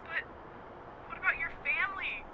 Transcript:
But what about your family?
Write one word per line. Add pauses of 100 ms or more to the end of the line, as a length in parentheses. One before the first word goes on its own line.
But (840)
what
about
your (120)
family?